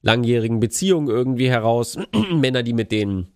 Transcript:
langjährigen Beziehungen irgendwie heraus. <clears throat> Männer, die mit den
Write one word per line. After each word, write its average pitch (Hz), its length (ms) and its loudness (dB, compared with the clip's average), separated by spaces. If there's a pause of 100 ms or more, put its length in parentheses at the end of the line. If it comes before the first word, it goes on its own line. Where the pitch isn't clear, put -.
langjährigen 117 580 0
Beziehungen 151 500 0
irgendwie 127 420 0
heraus. 117 480 0 (180)
<clears throat> 208 160 0
Männer, 131 300 2
die 117 100 -4
mit 113 180 -2
den 101 460 -2